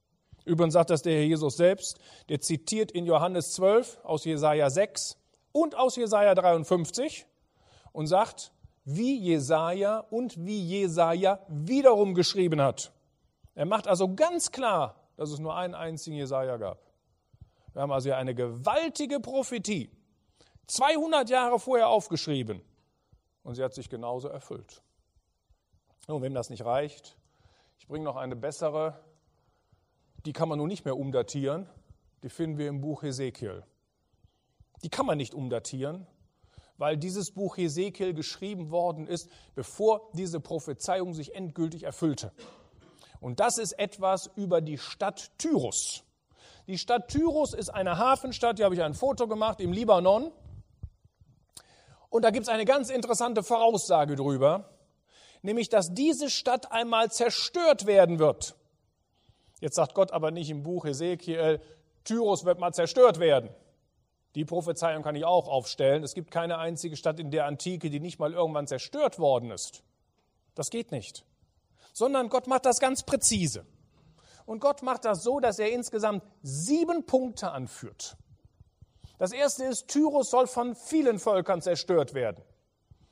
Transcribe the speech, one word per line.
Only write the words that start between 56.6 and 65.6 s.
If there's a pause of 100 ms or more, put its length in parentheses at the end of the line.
einmal
zerstört
werden
wird. (1040)
Jetzt
sagt
Gott
aber
nicht
im
Buch
Hesekiel, (420)
Tyrus
wird
mal
zerstört
werden. (840)
Die
Prophezeiung
kann
ich
auch
aufstellen.